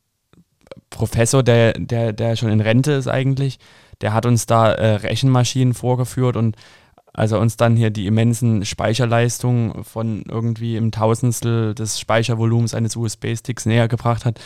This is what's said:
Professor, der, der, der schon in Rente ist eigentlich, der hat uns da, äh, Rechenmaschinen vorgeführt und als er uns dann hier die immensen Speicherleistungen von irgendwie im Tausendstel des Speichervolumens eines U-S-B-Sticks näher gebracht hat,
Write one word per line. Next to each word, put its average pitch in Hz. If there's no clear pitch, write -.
Professor, 117
der, 117
der, 117
der 113
schon 110
in 107
Rente 120
ist 131
eigentlich, 135
der 107
hat 113
uns 120
da, 113
äh, 110
Rechenmaschinen 127
vorgeführt 123
und 113
als 107
er 107
uns 113
dann 117
hier 113
die 104
immensen 113
Speicherleistungen 117
von 110
irgendwie 113
im 110
Tausendstel 113
des 110
Speichervolumens 113
eines 110
U-S-B-Sticks 113
näher 113
gebracht 117
hat, 117